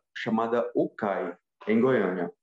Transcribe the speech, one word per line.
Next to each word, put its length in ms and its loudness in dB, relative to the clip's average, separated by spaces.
chamada 580 0
Ucai, 640 -2
em 120 4
Goiânia. 520 2